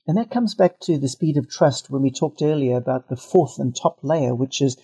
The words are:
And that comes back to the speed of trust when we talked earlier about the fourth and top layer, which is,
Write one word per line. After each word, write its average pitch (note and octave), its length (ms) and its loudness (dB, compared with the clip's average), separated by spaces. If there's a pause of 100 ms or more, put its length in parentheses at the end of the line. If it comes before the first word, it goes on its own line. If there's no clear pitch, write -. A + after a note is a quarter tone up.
And D#3+ 100 0
that A#3 140 -4
comes A#3+ 240 -2
back F3+ 260 2
to D#3+ 160 0
the C3+ 100 -2
speed D3+ 300 -2
of B2 100 -2
trust - 440 0
when C3+ 100 -2
we C3+ 80 2
talked D3 320 -4
earlier C#3+ 360 2
about B2+ 320 -4
the C3 60 -6
fourth - 440 0
and B2+ 160 -4
top - 260 -2
layer, C#3 320 0
which C3 260 -4
is, C3+ 240 2